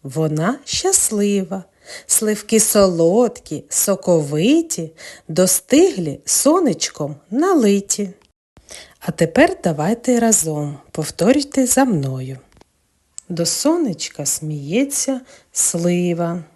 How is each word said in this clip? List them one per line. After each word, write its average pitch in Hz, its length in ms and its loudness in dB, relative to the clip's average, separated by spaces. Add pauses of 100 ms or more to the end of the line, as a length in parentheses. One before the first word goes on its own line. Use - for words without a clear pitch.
вона 156 600 -2
щаслива. 202 960 -2 (440)
Сливки 214 520 0
солодкі, 190 1080 2
соковиті, 185 1200 0 (360)
достиглі, 185 960 2
сонечком 226 920 0 (160)
налиті. 208 760 2 (920)
А - 120 -6
тепер 269 520 2
давайте 196 560 0
разом 151 580 0 (140)
повторюйте 262 760 0
за 262 200 2
мною. 135 520 -4 (920)
До 170 160 -2
сонечка 277 800 -2
сміється 180 960 -4 (300)
слива 175 920 -2 (120)